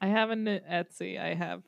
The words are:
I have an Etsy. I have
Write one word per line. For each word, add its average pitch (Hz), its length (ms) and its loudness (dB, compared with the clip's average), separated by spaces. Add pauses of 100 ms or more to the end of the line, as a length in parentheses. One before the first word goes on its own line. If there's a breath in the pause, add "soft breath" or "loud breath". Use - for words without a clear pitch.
I 190 60 2
have 220 220 4
an 220 160 0
Etsy. 175 760 -2
I 170 140 0
have 170 340 -4